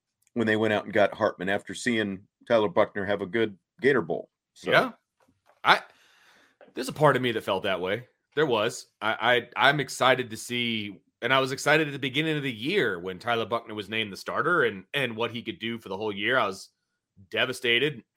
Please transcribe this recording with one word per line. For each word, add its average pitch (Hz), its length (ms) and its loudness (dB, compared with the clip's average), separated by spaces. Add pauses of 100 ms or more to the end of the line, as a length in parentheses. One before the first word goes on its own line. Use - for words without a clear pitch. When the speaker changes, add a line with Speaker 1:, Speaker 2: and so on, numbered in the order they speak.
(340)
Speaker 1:
when 117 140 0
they 107 80 4
went 107 180 4
out 101 120 0
and 98 80 -12
got 101 200 4
Hartman 95 360 0
after 98 260 -2
seeing 104 460 -2 (260)
Tyler 110 220 4
Buckner 101 360 0
have 101 160 -2
a 98 60 -6
good 110 280 -2 (260)
Gator 127 200 4
Bowl. 82 280 -6 (240)
So. - 180 -4
Speaker 2:
Yeah. 220 200 4 (720)
I, 175 160 6 (920)
there's - 160 -6
a - 40 -10
part 143 220 6
of 127 60 2
me 123 120 0
that 110 100 -4
felt 98 200 0
that 95 160 0
way. 101 260 -4 (300)
There 151 120 2
was. 117 400 0 (140)
I, 110 540 2
I, 123 140 6
I'm 147 100 2
excited 127 520 0
to 110 60 -10
see, 113 640 -6 (220)
and 120 100 0
I 135 80 4
was 131 120 -2
excited 147 360 2
at 143 60 -8
the 139 60 -10
beginning 147 360 -2
of 143 80 -4
the 135 80 -4
year 117 480 -2
when 92 200 -8
Tyler 117 260 -2
Buckner 110 300 -6
was 101 120 -8
named 110 240 -4
the 90 60 -12
starter 131 460 -2
and, 101 200 -2 (120)
and 123 200 -2
what 117 160 -4
he 113 120 -10
could 95 160 -10
do 117 180 -6
for 110 120 -16
the 95 60 -6
whole 107 160 -4
year. 107 280 0
I 107 80 2
was 95 220 -8 (600)
devastated 123 720 0 (140)